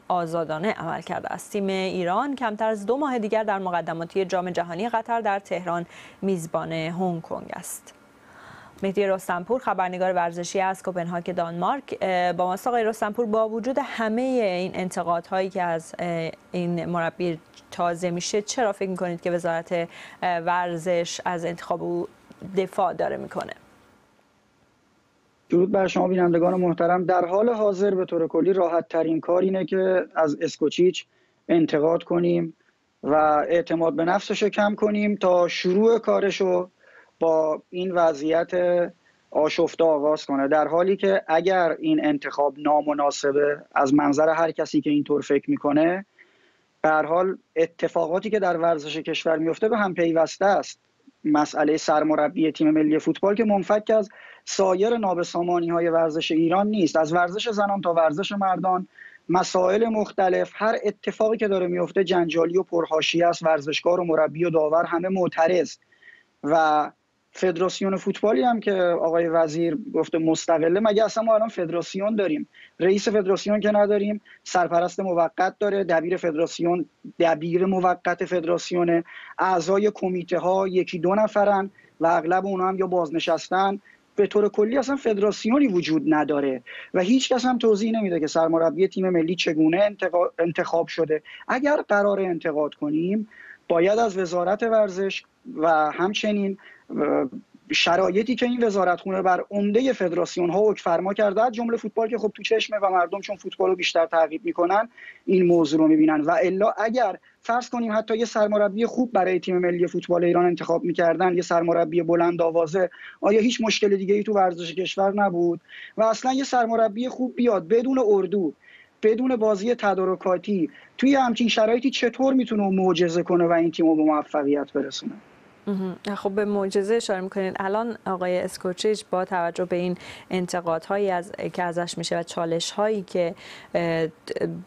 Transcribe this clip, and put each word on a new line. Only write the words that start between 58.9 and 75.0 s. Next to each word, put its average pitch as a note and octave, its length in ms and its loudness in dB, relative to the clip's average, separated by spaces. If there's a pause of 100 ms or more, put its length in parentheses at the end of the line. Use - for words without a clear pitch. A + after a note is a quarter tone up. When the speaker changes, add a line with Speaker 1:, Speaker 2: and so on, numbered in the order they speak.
Speaker 2:
مسائل F#3 600 2
مختلف، F#3+ 640 0
هر A3+ 300 0
اتفاقی G#3+ 520 -2
که A3 120 -2
داره F#3 180 0
میفته F3 380 -2
جنجالی E3+ 540 0
و F#3+ 40 4
پرحاشیه E3 640 0
است. E3+ 160 0
ورزشکار D#3+ 580 0
و F3+ 40 -2
مربی D#3 400 0
و E3+ 60 0
داور D#3+ 340 2
همه E3+ 240 -2
معترض E3+ 680 0 (680)
و D3+ 460 2 (420)
فدراسیون F#3 640 -2
فوتبالی G#3 460 0
هم A#3+ 180 0
که G3+ 140 -2
آقای E3+ 540 0
وزیر E3 500 0 (160)
گفته D#3+ 240 -2
مستقله، D#3+ 640 2
مگه A3 240 2
اصلاً A3 200 -2
ما A3+ 100 4
الان G#3+ 140 2
فدراسیون F#3+ 680 -4
داریم؟ F3 320 -2 (320)
رئیس G3 280 2
فدراسیون G3+ 520 0
که G#3 120 2
نداریم، G#3 480 2 (240)
سرپرست F3 560 0